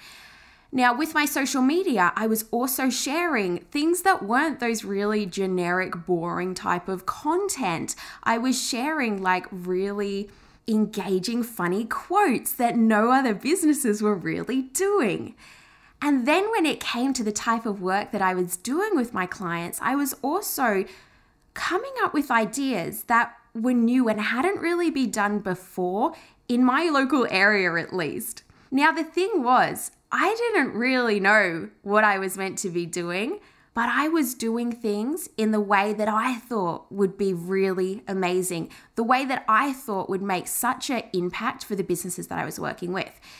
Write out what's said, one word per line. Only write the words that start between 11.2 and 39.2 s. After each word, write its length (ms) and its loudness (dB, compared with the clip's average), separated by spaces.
funny 400 -2
quotes 680 0
that 240 0
no 360 4
other 200 4
businesses 680 2
were 140 2
really 460 -2
doing. 720 0
And 240 2
then 240 4
when 160 2
it 140 0
came 320 -2
to 120 -2
the 80 0
type 320 -2
of 160 -4
work 300 -2
that 100 -2
I 140 2
was 220 -2
doing 400 0
with 180 0
my 100 -2
clients, 560 -6
I 140 0
was 260 0
also 640 0
coming 380 -4
up 100 0
with 180 0
ideas 760 0
that 340 2
were 180 0
new 360 4
and 120 0
hadn't 400 0
really 300 0
been 220 0
done 260 0
before, 720 -2
in 160 4
my 260 4
local 400 2
area 460 4
at 180 -4
least. 480 -4
Now, 200 4
the 140 0
thing 380 0
was, 500 2
I 260 2
didn't 360 0
really 440 2
know 500 4
what 220 4
I 140 4
was 200 -4
meant 200 -6
to 120 -4
be 160 -4
doing, 540 -4
but 140 -2
I 200 0
was 260 0
doing 380 -2
things 640 -4
in 140 2
the 100 2
way 320 2
that 160 -2
I 280 0
thought 560 -4
would 260 0
be 160 0
really 720 -2
amazing, 640 -2
the 80 0
way 220 2